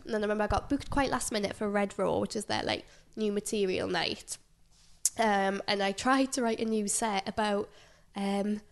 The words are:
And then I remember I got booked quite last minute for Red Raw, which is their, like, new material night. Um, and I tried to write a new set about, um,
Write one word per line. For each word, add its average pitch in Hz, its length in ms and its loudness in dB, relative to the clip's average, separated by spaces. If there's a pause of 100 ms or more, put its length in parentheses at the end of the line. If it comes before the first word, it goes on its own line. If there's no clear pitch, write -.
And - 80 -6
then 214 80 2
I 208 40 0
remember 214 180 2
I 208 40 0
got 202 220 0
booked 277 200 0
quite 277 200 2
last - 220 -2
minute 208 240 -2
for 208 140 -2
Red 202 280 2
Raw, 185 220 0
which 202 160 -2
is 208 100 -6
their, - 180 -2
like, - 220 -2 (300)
new 214 160 0
material 202 560 0
night. - 500 -4 (800)
Um, 196 500 4
and 202 160 2
I 196 80 2
tried 262 420 2
to 269 80 -2
write 226 200 0
a 226 40 0
new 220 220 0
set 202 400 -2
about, 208 400 -2 (480)
um, 202 460 -2 (100)